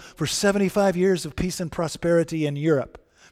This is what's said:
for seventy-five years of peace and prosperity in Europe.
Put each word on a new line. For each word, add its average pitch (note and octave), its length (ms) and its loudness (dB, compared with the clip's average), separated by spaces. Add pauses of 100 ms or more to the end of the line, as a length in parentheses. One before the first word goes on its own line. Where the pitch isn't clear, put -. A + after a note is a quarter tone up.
(140)
for D#3 120 -2
seventy-five G3 680 0
years F#3 280 2
of D3+ 100 -12
peace F#3 240 -4
and E3+ 140 -8
prosperity E3 720 0
in C#3+ 80 -4
Europe. C#3+ 440 0 (340)